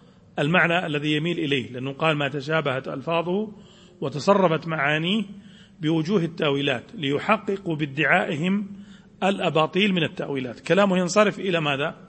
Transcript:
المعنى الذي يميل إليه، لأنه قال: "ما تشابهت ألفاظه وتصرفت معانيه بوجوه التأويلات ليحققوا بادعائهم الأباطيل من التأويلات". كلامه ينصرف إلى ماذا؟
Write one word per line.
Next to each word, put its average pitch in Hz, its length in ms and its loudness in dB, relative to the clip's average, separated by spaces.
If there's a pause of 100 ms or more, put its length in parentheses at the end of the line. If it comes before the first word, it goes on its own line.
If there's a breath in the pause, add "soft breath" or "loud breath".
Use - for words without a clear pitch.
(380 loud breath)
المعنى 170 480 2
الذي 147 260 -2
يميل 160 260 -2
إليه، 135 340 -2
لأنه 127 200 -8
قال: 156 240 0
"ما 147 120 0
تشابهت 139 600 -4
ألفاظه 170 640 -4 (480 loud breath)
وتصرفت 160 680 2
معانيه 160 560 0 (560 loud breath)
بوجوه 165 440 0
التأويلات 143 720 -2
ليحققوا 185 800 -2
بادعائهم 156 920 0 (540 loud breath)
الأباطيل 185 720 2
من 180 100 2
التأويلات". 135 580 -4
كلامه 185 380 4
ينصرف 185 400 2
إلى 175 220 0
ماذا؟ 147 360 -2 (120)